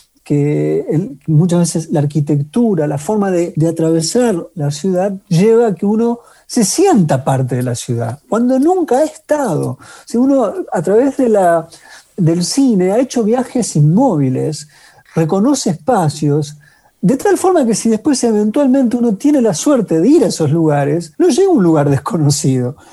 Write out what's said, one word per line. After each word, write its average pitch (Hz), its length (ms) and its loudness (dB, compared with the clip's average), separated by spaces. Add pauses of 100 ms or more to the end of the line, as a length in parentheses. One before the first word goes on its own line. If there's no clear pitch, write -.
(240)
que 151 680 -2
el, 208 380 -4
muchas 170 320 2
veces 170 320 -4
la 156 80 0
arquitectura, 151 880 -2
la 147 100 -4
forma 202 340 -2
de, 170 260 -2
de 156 100 0
atravesar 165 880 -2
la 143 160 -4
ciudad, 190 400 -2 (160)
lleva 226 400 2
a 196 80 -2
que - 100 -6
uno 233 340 0 (280)
se 240 160 0
sienta 196 640 2
parte 131 320 -2
de 123 60 -2
la 127 120 -4
ciudad, 117 440 -6 (100)
cuando 247 300 0
nunca 311 400 0
ha 311 40 2
estado. 185 760 -4 (280)
Si - 100 -8
uno, 262 380 2 (180)
a 175 100 -4
través 233 360 0
de 254 100 0
la, 175 400 2 (480)
del 175 300 0
cine, 202 480 2
ha 226 60 0
hecho 254 260 -2
viajes 247 500 -2
inmóviles, 151 920 0 (460)
reconoce 196 560 0
espacios, 151 840 -2 (460)
de 226 160 2
tal 392 200 0
forma 359 280 2
que 220 100 0
si - 140 -2
después 240 340 0
eventualmente 240 720 2
uno 233 200 0
tiene 285 260 2
la 214 120 2
suerte 190 460 0
de 185 80 2
ir 294 160 6
a 180 40 2
esos 156 220 -2
lugares, 151 680 0
no 349 100 2
llega 359 220 2
a - 20 2
un 240 120 4
lugar 151 260 2
desconocido, 139 880 -2 (160)